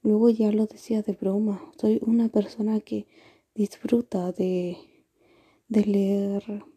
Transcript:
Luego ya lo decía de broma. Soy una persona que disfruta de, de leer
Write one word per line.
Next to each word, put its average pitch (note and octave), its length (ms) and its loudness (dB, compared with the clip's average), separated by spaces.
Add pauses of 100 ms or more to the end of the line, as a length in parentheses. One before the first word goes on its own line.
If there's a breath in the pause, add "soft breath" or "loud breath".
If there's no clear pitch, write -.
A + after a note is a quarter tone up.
Luego A3 280 4
ya G#3+ 220 2
lo G#3+ 140 2
decía - 360 -4
de G3+ 120 -4
broma. G3 640 -4
Soy A3 260 2
una A3+ 220 2
persona G#3+ 500 -2
que G#3+ 300 -8 (480 soft breath)
disfruta G#3 720 -2
de, F3+ 460 -2 (920 loud breath)
de G#3+ 180 2
leer G3+ 800 -2 (120)